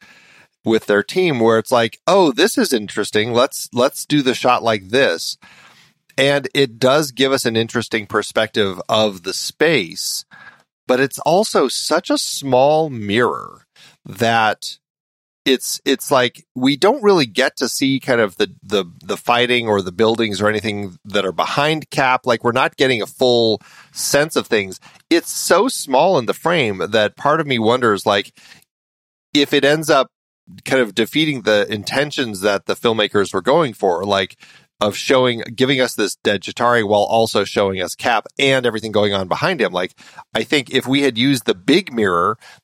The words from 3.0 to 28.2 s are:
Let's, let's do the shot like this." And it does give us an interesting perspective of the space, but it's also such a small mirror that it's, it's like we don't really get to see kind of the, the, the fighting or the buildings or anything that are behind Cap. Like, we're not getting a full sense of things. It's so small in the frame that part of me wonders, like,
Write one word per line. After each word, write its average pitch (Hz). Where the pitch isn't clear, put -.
Let's, 120
let's 123
do 147
the 123
shot 123
like 107
this." 104
And 139
it 127
does 135
give 135
us 135
an 113
interesting 113
perspective 104
of 107
the 92
space, -
but 127
it's 135
also 175
such -
a 294
small 143
mirror 101
that 113
it's, -
it's -
like 123
we 131
don't 226
really 190
get 127
to 123
see 135
kind 120
of 101
the, 101
the, 98
the 98
fighting 120
or 101
the 90
buildings 110
or 104
anything 101
that 101
are 92
behind 147
Cap. 127
Like, 120
we're 120
not 135
getting 131
a 90
full 120
sense -
of 117
things. 95
It's -
so 190
small 151
in 120
the 98
frame 120
that 104
part 151
of 151
me 131
wonders, 113
like, 101